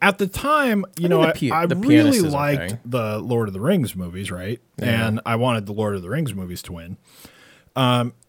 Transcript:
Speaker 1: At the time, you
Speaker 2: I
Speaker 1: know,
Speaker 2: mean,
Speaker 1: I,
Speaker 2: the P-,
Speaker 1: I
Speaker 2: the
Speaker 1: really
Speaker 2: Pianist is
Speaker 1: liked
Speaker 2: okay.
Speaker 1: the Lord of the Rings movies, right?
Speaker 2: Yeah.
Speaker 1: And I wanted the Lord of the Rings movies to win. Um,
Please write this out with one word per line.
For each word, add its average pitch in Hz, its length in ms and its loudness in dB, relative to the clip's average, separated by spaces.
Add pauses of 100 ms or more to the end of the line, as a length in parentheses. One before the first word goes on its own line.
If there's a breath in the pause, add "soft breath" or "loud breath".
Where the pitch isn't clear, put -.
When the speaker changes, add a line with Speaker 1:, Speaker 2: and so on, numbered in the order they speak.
Speaker 1:
At 196 160 2
the 202 80 0
time, 254 580 0 (140)
you 170 80 -2
Speaker 2:
I - 20 2
Speaker 1:
know, 165 120 6
Speaker 2:
mean, 160 80 6
Speaker 1:
I, 165 40 2
Speaker 2:
the - 60 -4
P-, 131 140 0
Speaker 1:
I 170 140 0
Speaker 2:
the 175 100 0
Speaker 1:
really 214 120 0 (220)
Speaker 2:
Pianist 226 140 4
is 151 80 0
Speaker 1:
liked 143 300 0
Speaker 2:
okay. 107 220 -6
Speaker 1:
the 113 360 -2
Lord 117 260 0
of 95 80 -8
the 95 60 -8
Rings 147 340 0
movies, 92 380 -8
right? 92 280 -8 (180)
Speaker 2:
Yeah. 113 280 0
Speaker 1:
And 110 180 -2
I 113 120 -2
wanted 117 300 0
the 104 60 -10
Lord 104 220 -2
of 92 80 -6
the 87 80 -10
Rings 135 240 -4
movies 90 280 -8
to - 100 -14
win. 85 240 -12 (800 soft breath)
Um, 123 360 2 (160)